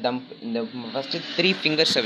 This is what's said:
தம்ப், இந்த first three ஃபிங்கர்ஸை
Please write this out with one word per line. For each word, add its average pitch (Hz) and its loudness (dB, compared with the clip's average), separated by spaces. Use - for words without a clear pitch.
தம்ப், 123 -2
இந்த 117 -2
first 139 -4
three 185 6
ஃபிங்கர்ஸை 156 4